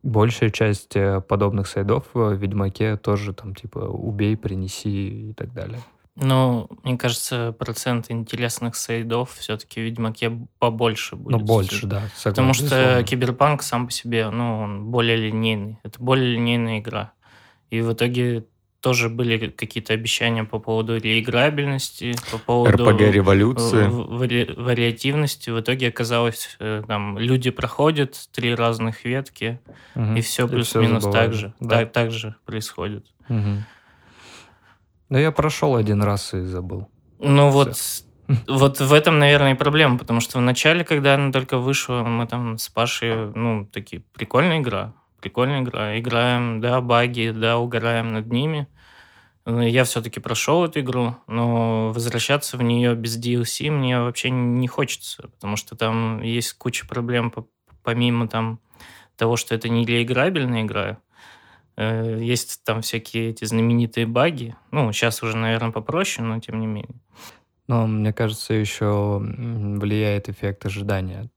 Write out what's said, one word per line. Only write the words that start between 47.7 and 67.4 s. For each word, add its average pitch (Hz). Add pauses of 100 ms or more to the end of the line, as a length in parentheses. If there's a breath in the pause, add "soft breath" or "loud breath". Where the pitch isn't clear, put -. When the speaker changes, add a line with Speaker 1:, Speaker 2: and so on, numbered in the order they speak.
Speaker 2:
над 110
ними. 147 (800 soft breath)
Ну, 117
я 120
все-таки 117
прошел 151
эту 160
игру, 123 (120)
но 113
возвращаться 120
в 123
нее 120
без 113
D 120
L 120
C 143
мне 127
вообще 120
не 123
хочется, -
потому 104
что -
там 110
есть 113
куча -
проблем 120
по-, - (360)
помимо 120
там 113 (580 soft breath)
того, 113
что -
это 113
не 117
реиграбельная 123
игра. 104 (800 soft breath)
Э, 113
есть 120
там 110
всякие 113
эти 110
знаменитые 117
баги. 123 (160)
Ну, 123
щас 113
уже, 113
наверное, 113
попроще, 120
но 113
тем 110
не 110
менее. 107 (640 loud breath)